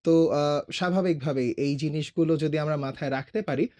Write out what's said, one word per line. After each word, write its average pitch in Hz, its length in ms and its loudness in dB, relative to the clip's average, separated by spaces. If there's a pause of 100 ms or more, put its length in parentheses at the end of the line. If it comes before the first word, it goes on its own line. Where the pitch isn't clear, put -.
তো, 165 260 6
আহ, 147 420 0
স্বাভাবিকভাবেই 160 880 0
এই 143 180 0
জিনিসগুলো 156 600 0
যদি 151 220 0
আমরা 151 180 -2
মাথায় 135 340 -4
রাখতে 135 300 -4
পারি, 156 260 0 (120)